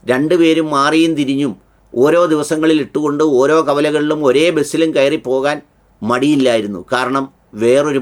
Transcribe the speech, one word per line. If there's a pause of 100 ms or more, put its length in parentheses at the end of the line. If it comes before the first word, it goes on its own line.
രണ്ടുപേരും
മാറിയും
തിരിഞ്ഞും (400)
ഓരോ (100)
ദിവസങ്ങളിൽ
ഇട്ടുകൊണ്ട് (140)
ഓരോ (100)
കവലകളിലും (100)
ഒരേ
ബസ്സിലും
കയറി
പോകാൻ (440)
മടിയില്ലായിരുന്നു. (100)
കാരണം (380)
വേറൊരു